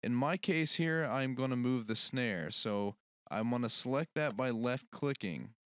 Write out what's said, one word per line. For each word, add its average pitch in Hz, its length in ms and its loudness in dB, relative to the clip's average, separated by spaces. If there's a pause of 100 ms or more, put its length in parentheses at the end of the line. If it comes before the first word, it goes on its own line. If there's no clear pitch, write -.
In 120 100 0
my 139 220 2
case 160 400 2
here, 160 300 2
I'm 131 300 0
gonna 131 200 0
move 123 320 2
the 110 80 0
snare, 107 560 0
so 101 440 0 (360)
I'm 110 200 0
gonna 120 180 0
select 135 460 0
that 147 200 0
by 127 140 0
left 123 400 -2
clicking. 98 600 -4 (180)